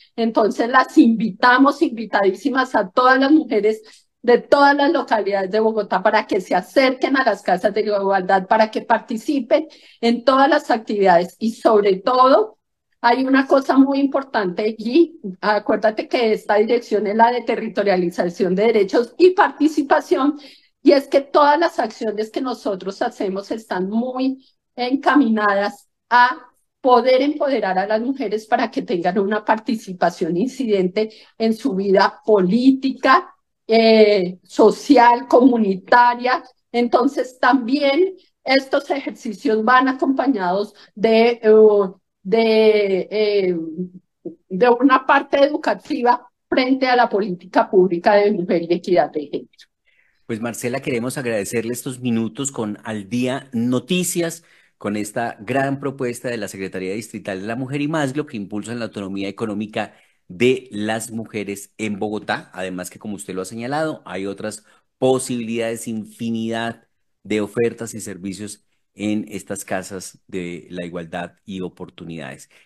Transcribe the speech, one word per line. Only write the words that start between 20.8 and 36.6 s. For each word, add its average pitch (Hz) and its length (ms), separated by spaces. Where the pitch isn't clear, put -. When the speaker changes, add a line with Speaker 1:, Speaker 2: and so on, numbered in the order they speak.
Speaker 1:
y 277 80
es 277 160
que 277 140
todas 294 380
las 339 200
acciones 220 500
que - 120
nosotros 196 600
hacemos 202 480
están 196 400
muy 254 560
encaminadas 226 1120
a 247 260
poder 254 440
empoderar 269 560
a 202 80
las 220 140
mujeres 233 440
para 240 240
que - 140
tengan 180 360
una 208 240
participación 190 960
incidente 214 720
en 226 160
su 220 200
vida 196 500
política, 254 1080
eh, 214 760
social, 240 840
comunitaria. 240 1160